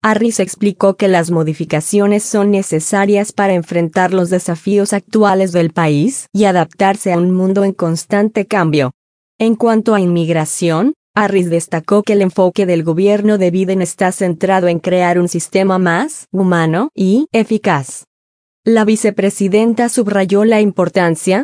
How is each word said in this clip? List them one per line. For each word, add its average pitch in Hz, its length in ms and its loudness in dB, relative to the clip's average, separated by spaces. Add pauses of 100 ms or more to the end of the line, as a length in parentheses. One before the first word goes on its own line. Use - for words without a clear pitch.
Harris 220 380 0
explicó 196 560 0
que 202 140 0
las 170 200 2
modificaciones 170 920 0
son 208 280 0
necesarias 202 840 -2
para 196 200 0
enfrentar 170 600 -2
los 180 160 0
desafíos 196 640 -2
actuales 196 580 0
del 170 200 0
país 160 600 0
y 202 140 0
adaptarse 190 680 0
a 170 60 0
un 180 140 2
mundo 190 340 0
en 196 80 -2
constante 202 720 -2
cambio. 151 460 0 (480)
En 220 160 2
cuanto 226 380 0
a 202 60 2
inmigración, 170 920 0 (220)
Harris 196 340 0
destacó 170 540 0
que 220 100 0
el 202 80 2
enfoque 185 440 0
del 170 200 0
gobierno 202 520 2
de 180 140 0
Biden 190 300 0
está 185 320 -2
centrado 185 560 0
en 170 100 0
crear 180 400 0
un 175 80 2
sistema 190 500 -2
más 185 540 -2
humano 180 640 0
y 214 380 0
eficaz. 208 720 -2 (600)
La 220 200 4
vicepresidenta 214 1040 0
subrayó 202 560 0
la 220 160 4
importancia 185 840 0